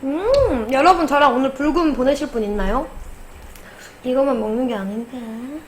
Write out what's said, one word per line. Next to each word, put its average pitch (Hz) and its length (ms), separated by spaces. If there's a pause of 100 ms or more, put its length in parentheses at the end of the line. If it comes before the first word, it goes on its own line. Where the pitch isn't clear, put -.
음, 339 680
여러분 320 360
저랑 285 280
오늘 262 200
불금 302 400
보내실 277 340
분 233 140
있나요? 208 460 (1120)
이거만 262 360
먹는 220 300
게 240 60
아닌데. 233 920